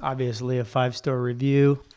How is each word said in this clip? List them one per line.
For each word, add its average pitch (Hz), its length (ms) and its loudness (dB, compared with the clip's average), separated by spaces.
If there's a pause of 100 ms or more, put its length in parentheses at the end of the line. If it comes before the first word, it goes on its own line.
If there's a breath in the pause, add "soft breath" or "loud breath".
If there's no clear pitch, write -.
Obviously, 127 580 -4
a 120 60 -2
five-star 127 560 -2
review. 139 640 2 (140)